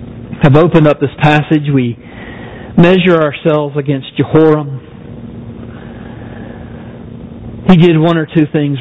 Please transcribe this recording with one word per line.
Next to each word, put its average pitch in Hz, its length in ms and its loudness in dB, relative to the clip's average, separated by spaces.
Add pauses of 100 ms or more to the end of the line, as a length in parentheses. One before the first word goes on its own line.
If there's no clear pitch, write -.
(440)
have 139 140 6
opened 165 300 6
up 147 120 2
this 135 220 -2
passage. 151 420 2 (100)
We 123 240 0 (800)
measure 175 380 6
ourselves 151 640 0
against 139 400 -4
Jehoram. 151 640 4 (3000)
He 185 80 6
did 165 220 4
one 165 180 2
or 160 80 -2
two 156 260 0
things 143 300 -2